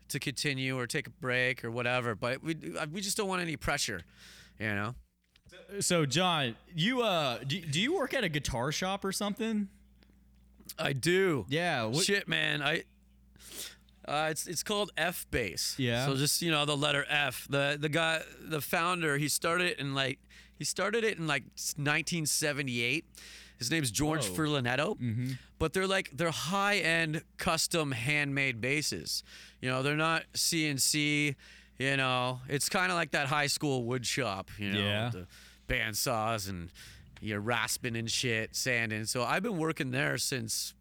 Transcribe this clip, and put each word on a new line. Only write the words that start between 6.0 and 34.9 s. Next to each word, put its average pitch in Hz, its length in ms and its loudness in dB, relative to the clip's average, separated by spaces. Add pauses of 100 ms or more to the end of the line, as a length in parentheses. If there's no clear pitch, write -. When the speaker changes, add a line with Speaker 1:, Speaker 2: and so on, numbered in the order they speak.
Speaker 2:
John, 147 500 2 (180)
you, 233 280 2
uh, 151 440 2
do, 156 140 -2
do 160 200 -2
you 285 140 2
work 269 180 0
at 262 120 0
a 170 40 2
guitar 139 440 -2
shop 190 320 -2
or 190 80 0
something? 208 560 -2 (1120)
Speaker 1:
I 147 140 0
do. 160 560 4
Speaker 2:
Yeah, 147 360 0
what 139 200 2
Speaker 1:
Shit, 202 240 2
man. 156 340 2
I, 147 220 0 (1200)
uh, 151 240 0
it's, - 160 -4
it's 175 160 -4
called 208 340 0
F 175 340 0
Bass. 107 480 0
Speaker 2:
Yeah. 123 280 2
Speaker 1:
So 139 100 2
just, 143 260 2
you 170 80 2
know, 147 140 4
the 147 120 0
letter 143 320 2
F. 143 400 0
The, 139 320 2
the 151 80 0
guy, 160 340 2 (180)
the 147 200 -4
founder, 170 580 2
he 147 100 0
started 175 400 2
it - 100 -2
in, 135 160 -2
like, 135 240 0 (400)
he 151 60 -6
started 214 400 0
it 208 140 2
in, 165 80 -2
like, 139 180 2 (120)
s-, - 220 -4
nineteen 151 480 0
seventy-eight. 139 800 0 (520)
His 123 120 -2
name's 151 200 2
George 151 360 0
Speaker 2:
Whoa. 92 100 -2
Speaker 1:
Furlanetto. 147 600 2
Speaker 2:
Mm-hmm. 123 300 0 (300)
Speaker 1:
But 160 160 0
they're, 190 120 2
like, 190 260 0
they're 165 180 0
high-end, 165 920 2 (160)
custom, 160 540 2
handmade 135 680 0
basses. 127 600 -2 (380)
You 127 100 -2
know, 131 120 2
they're 147 140 2
not 160 280 2 (100)
C 156 340 2
N 139 100 0
C. 147 560 4 (440)
You 139 180 2
know, 127 520 2
it's 143 200 0
kinda 185 260 2
like 170 180 0
that 143 160 2
high 147 180 2
school 135 380 0
wood 123 220 -2
shop, 98 520 -2
you 101 140 0
know, 104 60 2
Speaker 2:
Yeah. 104 280 2